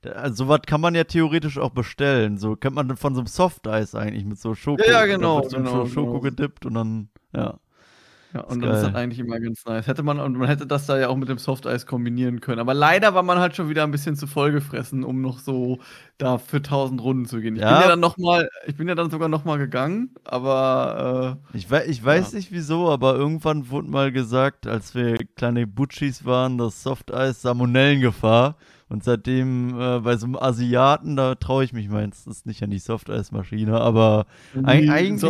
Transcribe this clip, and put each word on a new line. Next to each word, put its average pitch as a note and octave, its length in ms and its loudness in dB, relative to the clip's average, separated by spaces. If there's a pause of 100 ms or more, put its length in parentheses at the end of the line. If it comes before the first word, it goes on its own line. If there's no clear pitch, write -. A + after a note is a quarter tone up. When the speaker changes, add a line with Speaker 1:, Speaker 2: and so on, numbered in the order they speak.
Speaker 1:
Da, B2 120 -12
also A#2+ 320 -4
sowas D3 200 4
kann D3+ 160 0
man E3+ 140 2
ja E3 80 2
theoretisch D#3 560 0
auch C3 100 -2
bestellen. A#2+ 680 0
So G#2+ 160 -2
kennt C3+ 200 -4
man C3 220 -2
von C#3 160 -2
so B2+ 80 -2
einem A#2 60 -6
Softeis A2 680 -2
eigentlich G#2 320 -6
mit G#2 140 -8
so A2+ 160 -4
Schoko. D3 280 -2
Speaker 2:
Ja, A3+ 80 6
ja, A#3 100 6
Speaker 1:
Da A3 40 4
Speaker 2:
genau, F3 360 2
Speaker 1:
wird C3 100 -4
so C3 60 -6
ein C3 80 -2
Speaker 2:
genau, B2 200 0
Speaker 1:
Schoko A#2+ 340 -4
Speaker 2:
genau. - 20 -6
Speaker 1:
gedippt C#3 440 -6
und A#2+ 80 -6
dann, A2 360 -4 (260)
ja. A2+ 240 -6 (760)
Speaker 2:
Ja, - 60 -6
Speaker 1:
Ist - 120 -16
Speaker 2:
und A#2+ 100 -4
dann A#2+ 80 0
ist G#2+ 100 2
das G#2 120 0
Speaker 1:
geil. - 100 -4
Speaker 2:
eigentlich A#2+ 160 -6
immer A#2 200 -8
ganz A2+ 240 -8
nice. A2+ 220 -6
Hätte C#3 160 -2
man, D3 180 -2
und C3+ 160 -4
man B2+ 120 0
hätte C#3+ 180 0
das C#3+ 220 -2
da C#3 100 2
ja C3 120 2
auch C3 80 0
mit C3 120 -4
dem B2+ 80 -4
Softeis B2 480 -4
kombinieren A#2+ 560 -2
können. A#2 180 -4
Aber A#2+ 140 0
leider F3 400 4
war F#3 80 4
man F3+ 160 2
halt F3+ 180 2
schon D#3+ 140 -4
wieder D#3 140 0
ein D3+ 80 0
bisschen C#3+ 240 -2
zu C#3+ 100 -8
voll D3+ 260 2
gefressen, C3+ 520 -4
um C3 180 -4
noch B2+ 160 -4
so B2+ 400 -2 (400)
da B2+ 220 0
für - 240 -4
tausend C3+ 400 -2
Runden B2+ 240 0
zu A#2 140 -6
gehen. A2 160 -4
Ich A#2 40 -4
Speaker 1:
Ja. A2 120 4
Speaker 2:
bin D3+ 100 8
ja F#3 60 6
dann F3 100 4
noch E3+ 180 2
mal, F3 320 2 (160)
ich C#3+ 100 -8
bin D#3+ 120 -6
ja F3+ 80 -2
dann E3+ 160 -2
sogar D#3+ 180 -2
noch D#3 160 -2
mal D3+ 140 -2
gegangen, C#3+ 640 -4
aber, B2+ 1120 -2 (160)
äh, A2+ 40 -8
Speaker 1:
Ich F#2 120 -10
wei-, C#3 160 2
ich B2+ 180 -6
weiß F3 280 2
Speaker 2:
ja. A3+ 80 -8
Speaker 1:
nicht F3+ 120 -12
wieso, E3 380 0
aber C3 240 4
irgendwann D3 560 -2
wurde C#3 220 -6
mal C#3 200 2
gesagt, B2+ 540 0
als A2 300 -6
wir A#2+ 200 0 (200)
kleine A#2+ 320 -2
Butchis C3 580 -4
waren, B2+ 320 0
dass A#2 240 -4
Softeis C3+ 640 -4
Salmonellengefahr. B2 1120 4 (340)
Und G#2+ 140 -6
seitdem, B2 760 0
äh, B2 220 0
bei A#2+ 160 2
so A2 100 -4
einem B2+ 80 -4
Asiaten, B2+ 800 2
da C3 180 2
traue C3+ 300 0
ich B2 100 -4
mich G#2+ 160 -6
meistens G#2 560 -6
nicht A2 160 -8
an G#2 80 -4
die G2+ 80 -4
Softeismaschine, G#2+ 1040 -2
aber A2 460 6 (260)
Speaker 2:
Die C3 120 -4
Speaker 1:
eig-, D3 260 8
eigentlich F#3+ 280 2 (100)